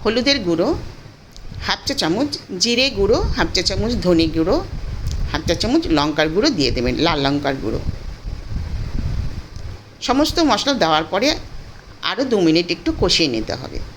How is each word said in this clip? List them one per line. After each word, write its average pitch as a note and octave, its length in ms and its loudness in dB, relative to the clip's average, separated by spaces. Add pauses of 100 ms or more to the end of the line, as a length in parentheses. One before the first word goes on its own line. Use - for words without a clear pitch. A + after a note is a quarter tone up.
হলুদের B3 460 2
গুঁড়ো, E3+ 220 2 (960)
হাফ G3 180 0
চা C#4 100 -2
চামচ G#3+ 360 0 (320)
জিরে A#3+ 240 4 (120)
গুঁড়ো, G3+ 200 4 (180)
হাফ E3+ 160 0
চা F#3+ 160 0
চামচ G3+ 240 0 (120)
ধনে E3 220 6 (100)
গুঁড়ো, E3+ 200 2 (760)
হাফ D#3 180 -2
চা E3+ 120 4
চামচ C#4+ 220 2 (140)
লঙ্কার D3+ 380 2
গুঁড়ো A3+ 140 4 (100)
দিয়ে C3 180 2
দেবেন, B2 180 0 (100)
লাল E3 200 2
লঙ্কার C#3 380 0
গুঁড়ো। A2+ 180 -2 (2250)
সমস্ত D#4 300 2 (140)
মশলা A#3+ 220 2 (100)
দেওয়ার D#3+ 300 4
পরে G#3+ 160 2 (800)
আরও G3 140 -2
দু A#3 120 0 (100)
মিনিট E3 200 4 (100)
একটু - 140 -2 (100)
কষিয়ে E3+ 340 4
নিতে G#2 280 -2
হবে। - 180 -6 (160)